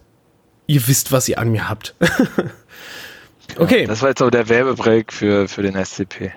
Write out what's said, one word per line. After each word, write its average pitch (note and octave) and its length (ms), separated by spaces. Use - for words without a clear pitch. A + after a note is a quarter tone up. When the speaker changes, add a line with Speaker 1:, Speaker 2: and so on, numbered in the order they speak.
Speaker 1:
ihr C#3 200
wisst, - 240
was C3 180
ihr G2+ 100
an A2+ 120
mir G#2+ 180
habt. - 300
<laughs> F3 60
Okay. F3 240
Speaker 2:
Ja, A#2 40
das G#2+ 140
war C3+ 80
jetzt C3 120
auch B2+ 80
der A#2 200
Werbebreak A#2 640
für, G2+ 360
für - 160
den G2 120
S F#2+ 200
C G2+ 100
P. F#2+ 320